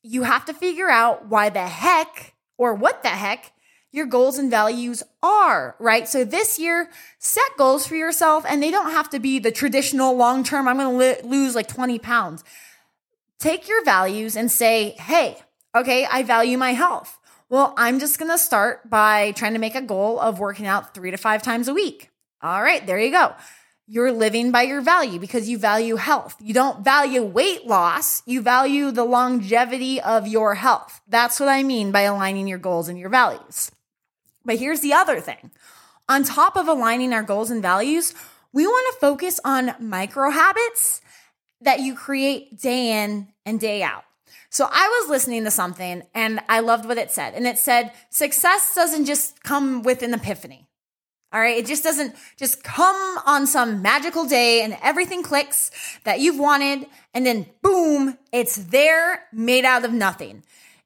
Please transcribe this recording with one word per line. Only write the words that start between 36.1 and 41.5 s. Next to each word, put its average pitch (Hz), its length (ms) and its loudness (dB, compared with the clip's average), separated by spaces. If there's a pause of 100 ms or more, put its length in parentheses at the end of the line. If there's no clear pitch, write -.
top 349 320 2
of 349 140 0
aligning 247 420 0
our 220 120 -2
goals 214 280 -2
and 226 100 -4
values, 233 520 0 (400)
we 294 120 2
wanna 508 360 2
focus 294 420 0
on 262 340 -2
micro 220 520 -4
habits 392 720 2 (580)